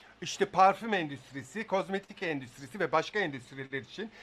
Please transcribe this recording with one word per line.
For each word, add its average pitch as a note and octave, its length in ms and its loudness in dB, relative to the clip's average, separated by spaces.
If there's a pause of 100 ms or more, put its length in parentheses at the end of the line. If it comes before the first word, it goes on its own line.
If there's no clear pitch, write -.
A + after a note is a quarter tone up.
(220)
işte - 240 0
parfüm F#3+ 480 4
endüstrisi, D3+ 760 -4
kozmetik F#3+ 560 -2
endüstrisi C#3+ 560 -6
ve D#3+ 120 0
başka D#3 280 2
endüstriler C3+ 640 -4
için - 300 -10 (120)